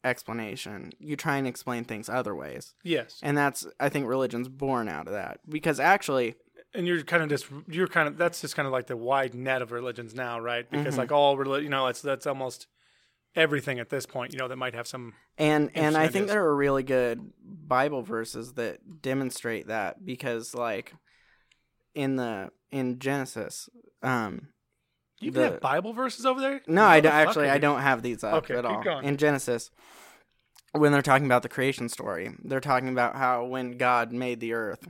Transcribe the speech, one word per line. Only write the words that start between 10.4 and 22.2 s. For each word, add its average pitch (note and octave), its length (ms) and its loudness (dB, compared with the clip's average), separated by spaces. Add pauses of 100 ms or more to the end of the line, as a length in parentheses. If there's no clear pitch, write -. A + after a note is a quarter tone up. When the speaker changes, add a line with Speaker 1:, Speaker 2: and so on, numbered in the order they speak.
Speaker 2:
right? A#2+ 300 -4
Because D3 180 -2
Speaker 1:
Mm-hmm. C#3+ 100 -2
Speaker 2:
like B2+ 140 -2
all C#3+ 260 6
reli-, C3+ 240 0
you D3 80 -6
know, C3+ 160 0
it's, B2 160 -4
that's C3+ 240 -4
almost C3+ 400 -6 (680)
everything C#3+ 460 2
at A#2 80 -8
this C3+ 160 -4
point, B2+ 300 -8
you C3 40 -8
know, C3 80 -4
that B2+ 100 -8
might B2+ 180 -4
have A#2+ 120 -8
some B2 280 -12 (240)
Speaker 1:
And, D3+ 360 4
and D#3 220 2
I D#3 80 4
Speaker 2:
interesting E3+ 80 2
Speaker 1:
think - 20 -8 (100)
Speaker 2:
ideas. G3+ 80 -4
Speaker 1:
there G#3 120 2
are D3 100 4
really C#3 280 2
good B2+ 500 0 (100)
Bible C3+ 600 0
verses A2+ 520 -8
that A#2+ 460 -8
demonstrate B2+ 680 -4
that G#2+ 360 -4
because, B2 500 -6
like, A#2 380 -6 (1000)
in C3+ 220 0
the, A2+ 340 -4 (200)